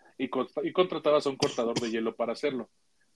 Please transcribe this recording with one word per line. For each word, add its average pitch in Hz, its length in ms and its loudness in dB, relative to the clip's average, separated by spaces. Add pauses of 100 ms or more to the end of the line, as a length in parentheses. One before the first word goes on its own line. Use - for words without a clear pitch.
(160)
y 131 120 -2
co-, 127 200 -2 (160)
y 160 80 -4
contratabas 151 540 2
a 139 40 2
un 131 60 -6
cortador 117 440 0
de 117 100 -2
hielo 113 260 -2
para 117 160 -2
hacerlo. 127 360 -4 (480)